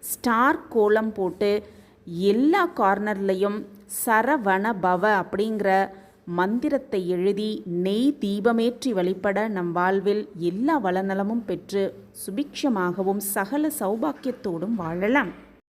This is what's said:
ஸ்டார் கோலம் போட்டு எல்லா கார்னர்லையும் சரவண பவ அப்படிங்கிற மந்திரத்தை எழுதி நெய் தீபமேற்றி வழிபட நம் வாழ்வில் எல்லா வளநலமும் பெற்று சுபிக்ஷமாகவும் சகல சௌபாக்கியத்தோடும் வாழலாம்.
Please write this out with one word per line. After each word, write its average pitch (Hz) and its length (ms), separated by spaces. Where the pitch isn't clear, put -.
ஸ்டார் 247 500
கோலம் 220 420
போட்டு 190 340
எல்லா 311 300
கார்னர்லையும் 202 760
சரவண 220 720
பவ 180 180
அப்படிங்கிற 202 480
மந்திரத்தை 262 600
எழுதி 202 320
நெய் 233 400
தீபமேற்றி 233 760
வழிபட 185 400
நம் 175 220
வாழ்வில் 196 440
எல்லா 247 340
வளநலமும் 196 640
பெற்று 196 340
சுபிக்ஷமாகவும் 196 1000
சகல 285 460
சௌபாக்கியத்தோடும் 220 1000
வாழலாம். 180 500